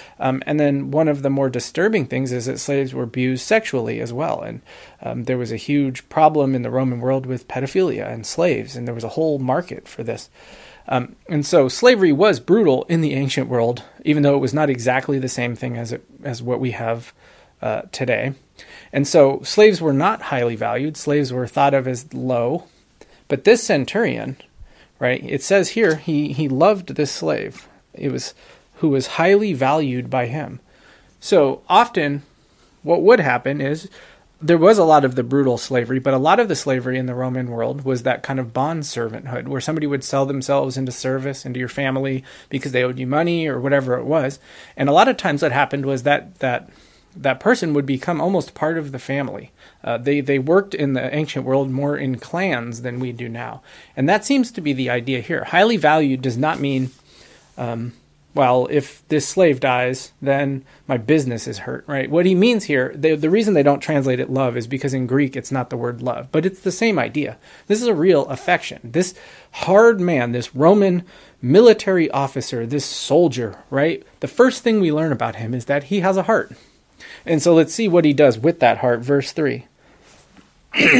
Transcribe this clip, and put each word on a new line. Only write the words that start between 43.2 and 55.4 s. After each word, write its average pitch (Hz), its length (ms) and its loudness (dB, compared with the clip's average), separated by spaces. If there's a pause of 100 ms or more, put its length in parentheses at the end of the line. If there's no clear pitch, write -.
or 127 160 -4
whatever 131 380 0
it 117 60 -8
was. 139 340 0 (360)
And 139 140 0
a 143 40 4
lot 208 140 8
of 240 80 2
times 151 280 -2
what 143 80 2
happened 139 340 0
was 135 180 -2
that, - 360 0
that, 123 320 -4 (440)
that 131 240 -2
person 190 360 0
would 139 100 0
become 143 340 -4
almost 170 360 -2
part 165 240 -2
of 143 120 -8
the 135 60 -10
family. 131 540 -8 (320)
Uh, 117 160 -4
they, 143 220 0
they 135 180 0
worked 180 340 0
in 139 200 -2
the 127 200 -4
ancient 143 320 -6
world 135 240 0
more 143 260 -2
in 135 220 -4
clans 120 640 -6
than 123 180 -8
we 127 120 -6
do 120 180 -12
now. 117 320 -12 (340)
And 135 140 0
that 202 160 0
seems 269 280 0
to 190 80 -8
be 151 120 -2
the 127 160 -2
idea 123 320 -2
here. 160 220 -6